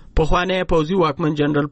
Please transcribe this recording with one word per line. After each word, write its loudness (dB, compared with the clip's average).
پخوانی 2
پوځي 0
واکمن 0
جنرال 0